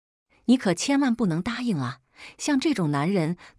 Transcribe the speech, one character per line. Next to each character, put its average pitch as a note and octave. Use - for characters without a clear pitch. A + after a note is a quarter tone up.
“你 A#3+
可 G#3+
千 C#4
万 B3+
不 A3+
能 E3
答 A#3
应 A#3
啊， B2+
像 D4
这 D4
种 F3
男 D3
人 F3